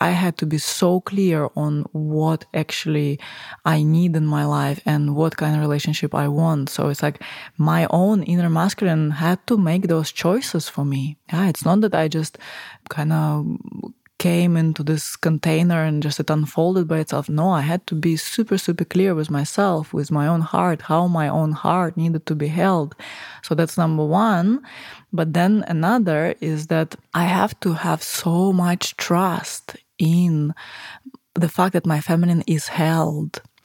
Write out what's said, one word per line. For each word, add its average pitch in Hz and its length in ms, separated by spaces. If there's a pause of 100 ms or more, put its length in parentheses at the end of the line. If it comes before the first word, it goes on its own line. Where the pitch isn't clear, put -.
I 170 100
had 175 280
to 160 80
be 156 100
so 180 460
clear 175 520
on 147 280 (100)
what 156 600
actually 147 680 (460)
I 156 160
need 160 340
in 156 80
my 147 220
life 143 400
and 147 280
what 160 220
kind 151 180
of 151 60
relationship 147 540
I 143 140
want. 147 420
So - 180
it's 143 140
like 147 200 (360)
my 160 320
own 185 320
inner 175 260
masculine 160 640
had 160 380
to 233 100
make 180 300
those 160 220
choices 185 580
for - 160
me. 139 340 (120)
Yeah, 185 180
it's - 160
not 190 180
that 190 120
I 160 140
just 156 300 (500)
kinda 151 560 (760)
came 175 340
into 160 300
this 156 320
container 165 640
and 151 200
just 151 180
it 151 80
unfolded 160 580
by 160 120
itself. 143 320
No, 156 180
I 165 140
had 165 240
to - 80
be 160 240
super, 214 400
super 170 260
clear 185 300
with 156 160
myself, 156 640
with 147 160
my 147 180
own 165 140
heart, 175 400
how 170 260
my 160 180
own 156 260
heart 165 440
needed 160 300
to 160 80
be 147 140
held. 165 460 (480)
So - 120
that's 160 240
number 160 260
one. 202 560 (500)
But 160 220
then 190 340
another 170 760
is 156 260
that 160 300 (180)
I 170 100
have 190 360
to 175 120
have 160 300
so 180 500
much 175 460
trust - 800 (220)
in 165 540 (840)
the 170 140
fact 180 240
that 175 140
my 156 140
feminine 170 460
is 151 220
held. 160 720 (240)